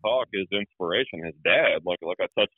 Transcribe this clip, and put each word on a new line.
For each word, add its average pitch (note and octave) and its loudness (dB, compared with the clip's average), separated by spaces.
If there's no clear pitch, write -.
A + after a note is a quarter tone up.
talk, A#2 0
his F#2+ -4
inspiration, F#2+ -2
his D#2+ -8
dad, E2 2
like, F2 -2
like F2+ -4
I F2 0
touched G#2 2